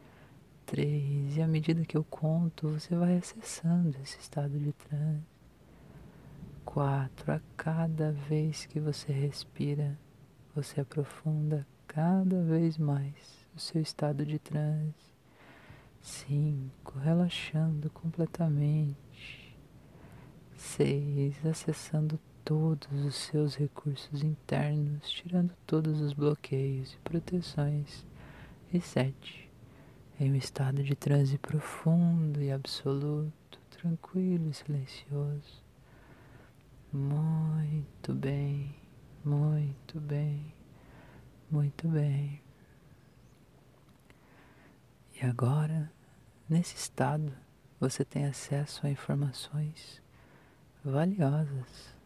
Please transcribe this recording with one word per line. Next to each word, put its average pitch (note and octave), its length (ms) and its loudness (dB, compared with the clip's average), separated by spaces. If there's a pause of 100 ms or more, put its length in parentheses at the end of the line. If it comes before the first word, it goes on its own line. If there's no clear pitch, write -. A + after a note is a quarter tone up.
(640)
Três. C#3+ 720 0
E D#3+ 40 4
à D#3+ 60 2
medida D#3+ 380 2
que - 100 -2
eu D#3 80 2
conto, D#3+ 640 0
você D#3 260 -2
vai F3 220 6
acessando E3+ 840 0
esse - 180 -14
estado C#3+ 400 -4
de D3 140 0
transe. D3+ 500 -2 (1400)
Quatro. C#3 640 0
A D#3 100 0 (140)
cada D#3+ 560 0
vez D3+ 540 -2
que - 140 -6
você D3+ 320 -2
respira, C#3+ 840 -2 (580)
você C#3+ 260 -2
aprofunda D3+ 880 -2 (200)
cada F#3 540 4
vez D#3+ 360 4
mais C#3+ 800 -2
o D#3 40 -14
seu - 220 -2
estado D3 440 0
de D3+ 140 -2
transe. D3+ 720 -2 (880)
Cinco. C#3+ 1000 -2
Relaxando D#3 920 2
completamente. D3+ 1600 0 (1000)
Seis. C#3+ 880 0
Acessando D#3 760 -2 (240)
todos D#3 640 2
os C#3 100 -2
seus D3+ 400 0
recursos C#3+ 680 -4
internos, D3 880 0
tirando F3 440 0 (120)
todos D#3 360 2
os D3 120 0
bloqueios C3+ 800 0
e - 40 -20
proteções. D3 1080 -2 (680)
E F3 80 4
sete. - 680 -2 (680)
Em C#3 120 4
um C#3 40 4
estado C3+ 480 0
de C#3 120 0
transe C#3+ 420 4
profundo D#3+ 1040 4
e C#3 100 0
absoluto, C#3+ 1080 -2 (100)
tranquilo F3 800 0
e C#3+ 40 -2
silencioso. C#3+ 1080 -6 (1300)
Muito D3+ 1200 0
bem, C#3+ 640 -2 (500)
muito D3 760 0
bem, D3 540 -2 (960)
muito D3 380 0
bem. C#3+ 540 2 (2750)
E - 100 -2
agora, D3+ 640 2 (560)
nesse E3+ 280 2
estado, C#3+ 580 -2 (460)
você C3 260 0
tem C#3+ 200 -2
acesso C#3+ 600 -4
a C#3+ 60 0
informações D3 1080 -4 (840)
valiosas C#3+ 1080 0 (100)